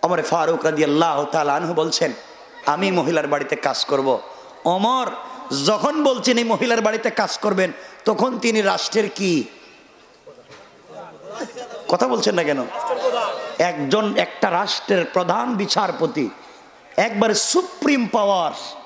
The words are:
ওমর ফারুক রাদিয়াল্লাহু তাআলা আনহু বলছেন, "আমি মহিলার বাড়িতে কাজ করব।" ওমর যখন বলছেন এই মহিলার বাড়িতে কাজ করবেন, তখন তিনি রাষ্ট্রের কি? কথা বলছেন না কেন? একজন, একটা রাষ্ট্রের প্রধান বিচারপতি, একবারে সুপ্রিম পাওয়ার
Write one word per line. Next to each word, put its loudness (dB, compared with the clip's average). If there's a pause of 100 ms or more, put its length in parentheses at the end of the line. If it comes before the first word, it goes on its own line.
ওমর 2
ফারুক 0
রাদিয়াল্লাহু 2
তাআলা 0
আনহু -2
বলছেন, 0 (520)
"আমি 2
মহিলার 2
বাড়িতে 0
কাজ -2
করব।" 2 (440)
ওমর 2 (560)
যখন 2
বলছেন 4
এই 2
মহিলার 2
বাড়িতে 2
কাজ -2
করবেন, 2 (340)
তখন 2
তিনি 2
রাষ্ট্রের 2
কি? 2 (2500)
কথা 0
বলছেন 0
না 0
কেন? -2 (960)
একজন, 0
একটা 0
রাষ্ট্রের 0
প্রধান 0
বিচারপতি, 0 (680)
একবারে 2
সুপ্রিম 2
পাওয়ার 2 (340)